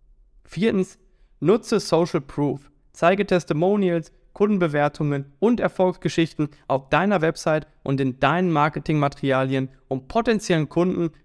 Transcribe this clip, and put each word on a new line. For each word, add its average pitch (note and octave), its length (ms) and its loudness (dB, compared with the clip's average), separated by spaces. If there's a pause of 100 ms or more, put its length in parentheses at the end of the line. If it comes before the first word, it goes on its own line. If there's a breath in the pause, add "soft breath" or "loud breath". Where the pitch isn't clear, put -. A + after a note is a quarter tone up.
(440)
Viertens, F#3+ 540 -2 (420)
nutze G3+ 400 2
Social E3 400 0
Proof. C#3+ 500 -6 (220)
Zeige G3 320 2
Testimonials, F3+ 880 0 (200)
Kundenbewertungen D3 1080 0
und A3 220 2
Erfolgsgeschichten E3+ 880 -2 (200 soft breath)
auf C#3 200 -2
deiner F#3 320 2
Website D#3 460 -2 (160)
und C#3 180 -2
in C3 180 -4
deinen E3+ 320 2
Marketingmaterialien, C#3 1160 0 (200 soft breath)
um C3 200 -8
potenziellen G#3+ 600 0
Kunden E3+ 420 0 (140 soft breath)